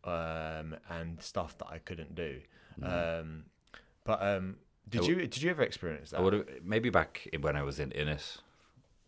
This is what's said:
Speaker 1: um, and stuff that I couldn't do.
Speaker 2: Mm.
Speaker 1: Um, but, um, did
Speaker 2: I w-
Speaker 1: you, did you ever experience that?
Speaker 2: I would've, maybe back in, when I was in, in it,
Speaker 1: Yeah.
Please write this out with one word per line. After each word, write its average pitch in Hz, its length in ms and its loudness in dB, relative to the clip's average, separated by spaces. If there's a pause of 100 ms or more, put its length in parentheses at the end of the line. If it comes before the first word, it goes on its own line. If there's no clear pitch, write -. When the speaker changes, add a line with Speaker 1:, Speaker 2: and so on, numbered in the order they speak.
Speaker 1:
um, 80 720 -4 (140)
and 82 340 -6
stuff - 360 -4
that - 120 -8
I 85 80 -10
couldn't 80 340 -10
do. 78 280 -6 (380)
Speaker 2:
Mm. 85 420 0
Speaker 1:
Um, 78 240 -10 (580)
but, 110 180 2
um, 95 360 2 (300)
did 107 120 0
Speaker 2:
I - 40 4
w- 180 180 4
Speaker 1:
you, 156 60 -2
did 127 140 -4
you 165 80 4
ever 156 140 4
experience 76 480 -2
that? 87 80 0
Speaker 2:
I 90 40 6
would've, 95 400 4
maybe 110 280 4
back - 420 4
in, 76 80 -2
when 73 140 4
I 71 80 2
was 69 160 -2
in, 67 140 -2
in 76 160 0
it, - 280 -4
Speaker 1:
Yeah. - 40 -18 (680)